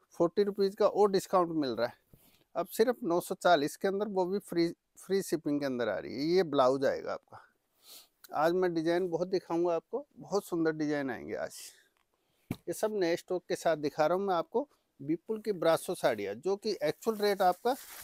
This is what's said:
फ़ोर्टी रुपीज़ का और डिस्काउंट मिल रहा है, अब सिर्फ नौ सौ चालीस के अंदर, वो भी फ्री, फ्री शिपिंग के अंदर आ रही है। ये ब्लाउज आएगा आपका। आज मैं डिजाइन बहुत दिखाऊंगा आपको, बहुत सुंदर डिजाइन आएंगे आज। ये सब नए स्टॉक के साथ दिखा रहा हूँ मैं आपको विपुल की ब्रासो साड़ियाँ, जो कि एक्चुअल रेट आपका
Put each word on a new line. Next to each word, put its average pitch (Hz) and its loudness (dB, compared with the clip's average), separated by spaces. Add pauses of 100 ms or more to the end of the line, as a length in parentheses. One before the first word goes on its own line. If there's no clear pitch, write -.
(100)
फ़ोर्टी 170 2
रुपीज़ 196 0
का 208 6
और 202 4
डिस्काउंट 180 2
मिल 143 0
रहा 117 0
है, 123 -6 (600)
अब 175 -2
सिर्फ 240 0
नौ 175 2
सौ - -6
चालीस 156 4
के - -2
अंदर, 196 -2
वो 185 0
भी 190 -2
फ्री, 170 0 (300)
फ्री 196 -2
शिपिंग 156 -2
के 143 -2
अंदर 120 -2
आ 95 0
रही 78 -8
है। 135 -2
ये 180 4
ब्लाउज 139 4
आएगा 110 -2
आपका। - -12 (960)
आज 160 2
मैं 185 0
डिजाइन 170 0
बहुत 170 -4
दिखाऊंगा 170 -2
आपको, 233 -6 (100)
बहुत 165 -4
सुंदर 160 0
डिजाइन 147 -2
आएंगे 95 -8
आज। 76 -8 (920)
ये - -8
सब 214 -4
नए 175 2
स्टॉक - -6
के 180 -4
साथ 165 0
दिखा 151 0
रहा 175 0
हूँ 202 -4
मैं 190 0
आपको 226 -2 (320)
विपुल 160 -6
की 214 -2
ब्रासो 165 0
साड़ियाँ, 104 -2
जो 180 -2
कि 214 -4 (120)
एक्चुअल 185 -2
रेट 202 0
आपका 190 2 (300)